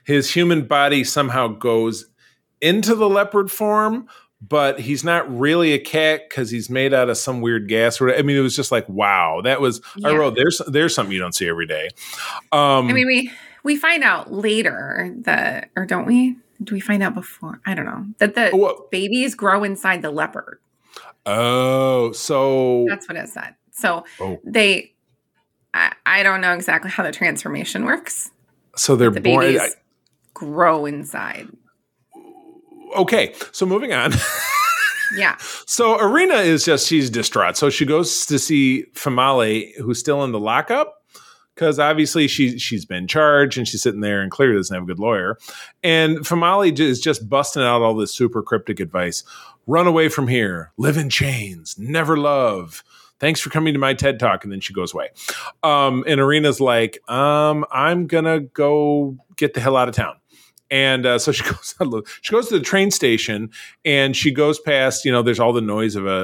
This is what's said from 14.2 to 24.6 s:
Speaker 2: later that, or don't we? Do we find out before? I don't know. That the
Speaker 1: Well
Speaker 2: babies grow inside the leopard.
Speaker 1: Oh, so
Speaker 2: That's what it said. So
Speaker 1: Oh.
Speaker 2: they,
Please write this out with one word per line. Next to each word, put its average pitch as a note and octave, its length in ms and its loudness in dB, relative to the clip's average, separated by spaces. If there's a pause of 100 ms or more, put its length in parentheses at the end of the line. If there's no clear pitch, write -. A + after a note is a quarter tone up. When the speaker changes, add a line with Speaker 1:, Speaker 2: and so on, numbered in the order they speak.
Speaker 2:
later G3 840 -2
that, - 580 -2
or F#3 80 -2
don't - 220 -4
we? B3 280 2 (280)
Do G3 120 -8
we G3 60 -4
find G3+ 220 0
out F#3+ 100 -2
before? - 520 -12
I G3 80 -4
don't E3 120 -6
know. - 200 -10 (140)
That G#3 160 2
the A3 200 2
Speaker 1:
Well F#3+ 360 0
Speaker 2:
babies G#3+ 440 -2
grow G3+ 280 2
inside F#3+ 380 -2
the D#3 100 -6
leopard. - 480 -8 (640)
Speaker 1:
Oh, B2 880 2
so C3 760 2
Speaker 2:
That's G2+ 180 -6
what - 100 -10
it - 120 -10
said. - 260 -14 (160)
So E3+ 320 -2 (160)
Speaker 1:
Oh. - 260 -6
Speaker 2:
they, G#3 480 0 (800)